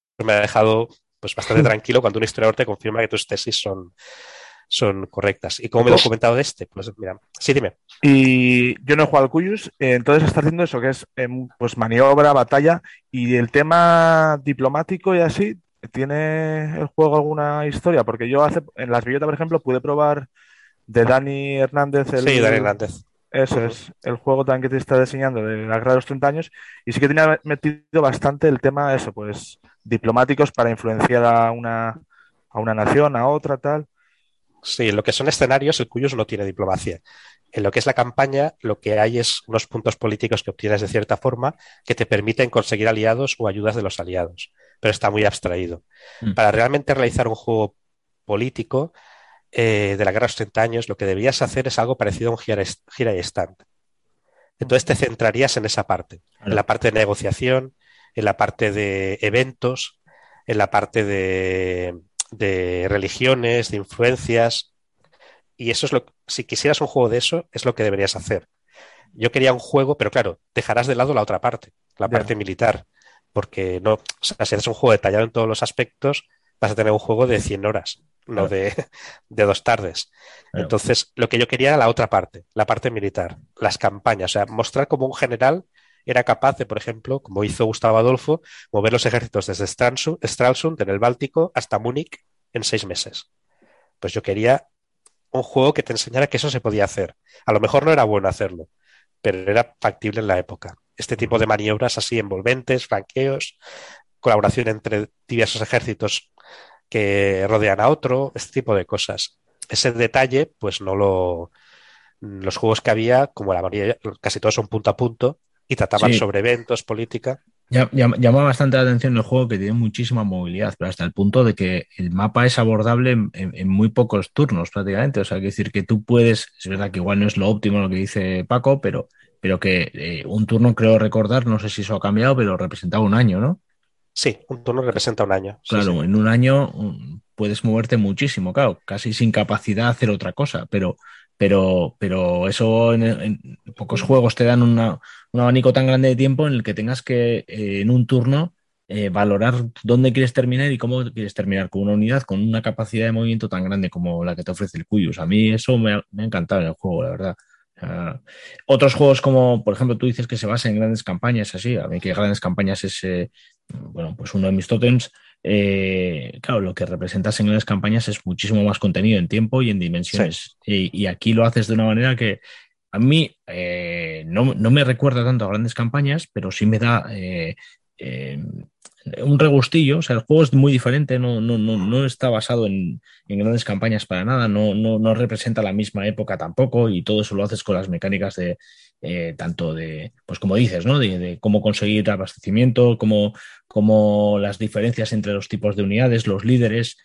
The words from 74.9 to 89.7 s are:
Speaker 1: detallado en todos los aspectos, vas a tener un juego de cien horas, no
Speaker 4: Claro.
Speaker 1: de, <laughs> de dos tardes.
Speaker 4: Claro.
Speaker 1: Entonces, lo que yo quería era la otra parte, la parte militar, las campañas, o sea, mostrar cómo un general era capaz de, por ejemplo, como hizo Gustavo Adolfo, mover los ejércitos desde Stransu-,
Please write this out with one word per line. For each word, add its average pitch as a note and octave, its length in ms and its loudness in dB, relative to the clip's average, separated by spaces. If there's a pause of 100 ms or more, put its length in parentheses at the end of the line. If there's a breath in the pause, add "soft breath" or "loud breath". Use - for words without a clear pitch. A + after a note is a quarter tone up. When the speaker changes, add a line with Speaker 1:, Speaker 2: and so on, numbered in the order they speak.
Speaker 1:
detallado G#2 320 2
en A2+ 80 -6
todos A2+ 160 0
los G#2+ 140 -4
aspectos, - 680 -6 (320)
vas G#2+ 120 0
a - 20 -4
tener G#2+ 180 2
un G#2+ 60 2
juego A#2 280 0
de A2+ 140 2
cien G2 260 -4
horas, - 360 -6 (240)
no G#2 200 -2
Speaker 4:
Claro. - 20 -2
Speaker 1:
de, G2 260 -4
<laughs> - 540 -14
de G#2+ 160 0
dos G2 200 0
tardes. G#2 460 -2 (420 soft breath)
Speaker 4:
Claro. F#2 120 -4
Speaker 1:
Entonces, - 520 -2
lo A2+ 120 0
que A#2+ 100 0
yo A#2 100 2
quería B2+ 200 0
era D3+ 100 4
la A#2 100 4
otra A#2 200 0
parte, F2+ 360 -2 (100)
la G#2+ 120 0
parte A#2+ 240 -2
militar, G2 480 -6 (220)
las - 180 -2
campañas, G2 540 -2
o - 20 -4
sea, G2+ 120 0
mostrar A2+ 420 -4
cómo C3 180 -2
un C3 80 -6
general C#3+ 500 0 (420)
era B2 180 2
capaz C3 320 2
de, A#2+ 100 -6
por G#2+ 120 -2
ejemplo, A#2 420 -8
como G2 240 -4
hizo G#2+ 220 -2
Gustavo A2 320 2
Adolfo, B2+ 420 2 (320 loud breath)
mover G#2+ 200 2
los B2 140 2
ejércitos A#2 400 -2
desde F#2+ 200 -6
Stransu-, B2+ 560 -2